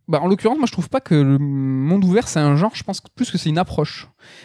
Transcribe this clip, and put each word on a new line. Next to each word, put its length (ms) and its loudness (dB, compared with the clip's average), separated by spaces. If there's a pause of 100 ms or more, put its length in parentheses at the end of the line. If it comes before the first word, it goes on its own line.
bah, 140 0
en 60 0
l'occurrence, 320 2
moi, 80 0
je 40 -4
trouve 160 -6
pas 140 -2
que 140 0
le 240 4
monde 640 0
ouvert, 220 2
c'est 120 -2
un 160 4
genre. 200 2
Je 80 -12
pense 160 -8
que 160 -20
plus 160 -4
que 80 -4
c'est 100 -4
une 80 0
approche. 500 -4 (380)